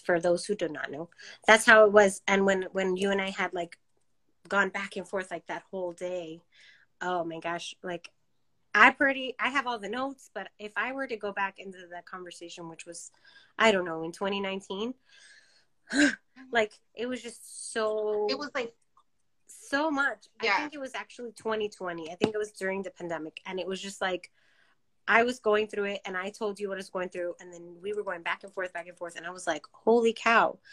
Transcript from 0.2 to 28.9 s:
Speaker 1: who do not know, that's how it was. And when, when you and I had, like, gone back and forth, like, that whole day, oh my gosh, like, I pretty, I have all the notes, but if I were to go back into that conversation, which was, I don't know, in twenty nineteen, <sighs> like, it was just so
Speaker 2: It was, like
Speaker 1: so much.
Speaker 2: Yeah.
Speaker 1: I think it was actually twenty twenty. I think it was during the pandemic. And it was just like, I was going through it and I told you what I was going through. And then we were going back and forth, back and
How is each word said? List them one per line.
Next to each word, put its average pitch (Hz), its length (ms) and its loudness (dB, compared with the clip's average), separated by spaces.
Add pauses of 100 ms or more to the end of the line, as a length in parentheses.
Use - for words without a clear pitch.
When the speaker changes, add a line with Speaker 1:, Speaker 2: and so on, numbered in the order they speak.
Speaker 1:
who 208 100 -2
do 175 140 -4
not 135 220 -10
know, 151 180 -10 (380)
that's 220 180 8
how 214 200 12
it 202 60 6
was. 202 360 8
And 196 180 4
when, 190 260 2
when 190 260 0
you 196 140 0
and 196 100 0
I 190 100 -4
had, 190 220 -4
like, 175 240 -8 (720)
gone 196 220 2
back 196 280 -8
and 180 100 -10
forth, 185 240 -6
like, 170 160 -10
that 170 240 -10
whole 180 220 -6
day, 170 480 -8 (600)
oh 180 220 -2
my 165 160 -6
gosh, 170 440 -6
like, 175 280 -10 (600)
I 220 180 10
pretty, 262 480 -2
I 226 100 0
have 254 180 -2
all 240 120 -4
the 196 100 -8
notes, 269 440 -6
but 190 160 -10 (100)
if 208 180 -14
I 240 160 -4
were 269 140 -6
to 233 100 -8
go 202 160 -6
back 196 260 -4
into 190 180 -16 (140)
that 175 140 -16
conversation, 175 640 -14
which 160 160 -18
was, - 260 -16 (480)
I 220 120 8
don't 185 140 2
know, 160 180 -6
in 165 100 -6
twenty 196 280 -4
nineteen, 196 520 -6 (960)
<sighs> 262 600 0
like, 214 220 0 (220)
it 240 120 -6
was 254 140 -6
just - 520 -16
so 214 560 -2
Speaker 2:
It - 100 -2
was, 294 160 -10
like 233 180 -4 (760)
Speaker 1:
so 302 440 -2
much. 277 360 -2 (140)
Speaker 2:
Yeah. 214 140 2
Speaker 1:
I 170 60 2
think - 120 -8
it 294 60 -12
was 262 160 -10
actually 214 380 -10
twenty 214 360 -2
twenty. 170 420 -8
I 180 40 -12
think 214 180 0
it 214 40 -4
was 208 140 -6
during 190 320 -4
the 185 80 -10
pandemic. 160 540 -10
And 185 140 -8
it 170 80 -6
was 185 140 -8
just 196 200 -10
like, 185 300 -4 (760)
I 220 160 6
was 247 160 -2
going 214 280 2
through 208 180 -6
it 202 200 -6
and 190 120 -8
I 190 120 -6
told 202 300 -8
you 202 100 -6
what 190 60 -6
I - 20 -8
was 190 120 -12
going 180 200 -6
through. 175 300 -8
And 180 140 -18
then 170 280 -18
we 202 120 -6
were 208 100 -6
going 175 200 -8
back 180 200 -4
and 196 100 -18
forth, 180 200 -6
back 170 140 -10
and 175 100 -20